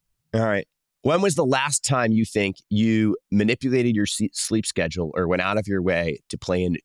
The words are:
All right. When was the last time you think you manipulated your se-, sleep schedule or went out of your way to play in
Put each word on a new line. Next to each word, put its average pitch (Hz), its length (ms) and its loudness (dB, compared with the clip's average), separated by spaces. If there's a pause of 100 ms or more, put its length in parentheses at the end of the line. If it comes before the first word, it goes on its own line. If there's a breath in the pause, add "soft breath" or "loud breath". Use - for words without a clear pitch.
(320)
All 113 80 0
right. 107 260 0 (360)
When 160 180 2
was 196 140 2
the 156 100 0
last 135 400 -2
time 123 280 2
you 110 120 2
think 98 320 0 (140)
you 107 480 2 (120)
manipulated 120 640 2
your 104 120 2
se-, - 260 -4
sleep - 320 -2
schedule 82 500 -4
or 87 140 0
went 90 140 0
out 101 160 -2
of 101 100 -4
your 95 140 -2
way 85 380 -2 (100)
to - 80 -8
play 90 260 -2
in 87 200 -2